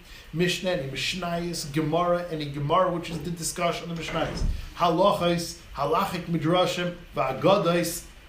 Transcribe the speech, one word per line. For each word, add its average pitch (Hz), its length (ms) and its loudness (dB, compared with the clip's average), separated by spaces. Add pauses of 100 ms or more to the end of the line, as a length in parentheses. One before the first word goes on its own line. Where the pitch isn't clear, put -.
(320)
Mishnah, 175 380 0
any 139 200 -2
Mishnayos, 170 800 -4
Gemara, 175 580 0
any 151 160 -6
Gemara, 151 440 2
which 170 180 -4
is 165 120 -6
the 170 100 -6
discussion 170 600 -4
of 170 60 -6
the 160 60 -8
Mishnayos, - 400 -2 (340)
Halachos, 175 800 2 (180)
Halachic 170 480 0
Midrashim, 175 720 2 (180)
Va'agados, 165 920 2 (240)